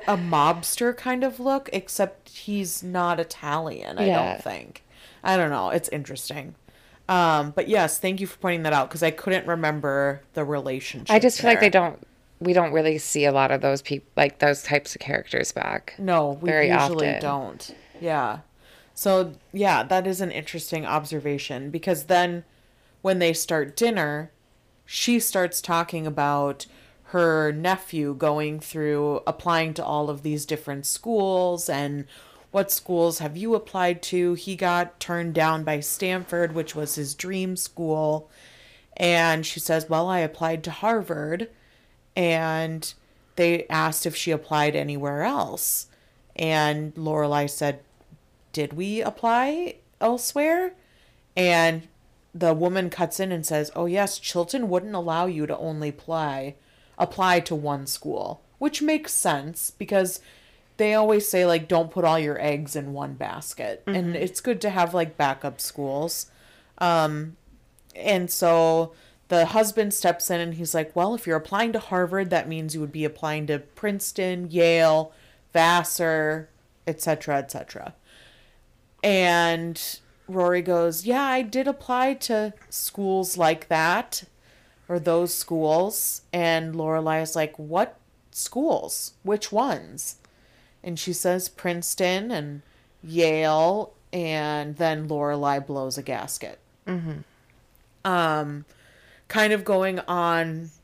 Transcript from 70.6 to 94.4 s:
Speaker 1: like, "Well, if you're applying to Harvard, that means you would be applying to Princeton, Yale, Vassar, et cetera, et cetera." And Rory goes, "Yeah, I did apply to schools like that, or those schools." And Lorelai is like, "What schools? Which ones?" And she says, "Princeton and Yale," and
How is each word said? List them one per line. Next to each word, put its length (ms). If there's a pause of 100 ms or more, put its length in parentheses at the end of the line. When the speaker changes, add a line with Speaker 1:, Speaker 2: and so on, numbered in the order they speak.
Speaker 1:
like, 220
"Well, 180
if 140
you're 100
applying 360
to 60
Harvard, 500
that 180
means 260
you 80
would 120
be 120
applying 420
to 120
Princeton, 920
Yale, 640 (400)
Vassar, 960 (400)
et 140
cetera, 380
et 120
cetera." 420 (1080)
And 960 (280)
Rory 340
goes, 440
"Yeah, 180
I 180
did 260
apply 480
to 380 (160)
schools 680
like 300
that, 560 (640)
or 120
those 340
schools." 880 (100)
And 440
Lorelai 460
is 140
like, 220
"What 400 (340)
schools? 840 (100)
Which 280
ones?" 640 (640)
And 160
she 140
says, 360
"Princeton 800
and 300 (420)
Yale," 920 (200)
and 640